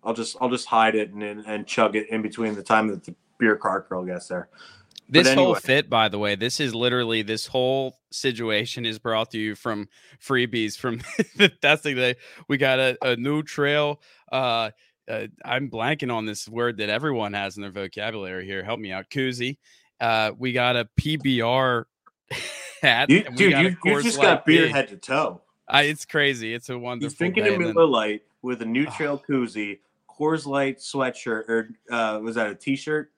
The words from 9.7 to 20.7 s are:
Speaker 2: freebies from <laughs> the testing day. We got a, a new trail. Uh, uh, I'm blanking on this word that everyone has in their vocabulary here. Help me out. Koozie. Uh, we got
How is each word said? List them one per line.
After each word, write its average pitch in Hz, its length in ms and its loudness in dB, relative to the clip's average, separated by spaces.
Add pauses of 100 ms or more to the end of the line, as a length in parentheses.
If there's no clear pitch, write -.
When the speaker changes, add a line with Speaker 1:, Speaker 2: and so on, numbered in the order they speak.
Speaker 2:
freebies 120 560 -2
from 117 220 -6
<laughs> - 380 -4
the 196 120 6
testing 147 480 0
day. 123 200 2 (320)
We 143 100 0
got 131 200 4
a, 131 240 2
a 127 140 2
new 143 260 -2
trail. 147 600 0 (280)
Uh, 117 400 0 (380)
uh, 107 200 -6 (160)
I'm 127 260 -4
blanking 127 420 -2
on 110 140 -4
this 104 220 -8
word 117 300 -2
that 104 120 -2
everyone 113 420 -2
has 101 240 -4
in 104 60 -10
their 101 80 -10
vocabulary 98 720 -8
here. 95 180 -8
Help 107 180 -4
me 101 120 -10
out. 95 160 -10
Koozie. 131 480 -4 (440)
Uh, 110 360 2
we 123 160 -4
got 123 240 2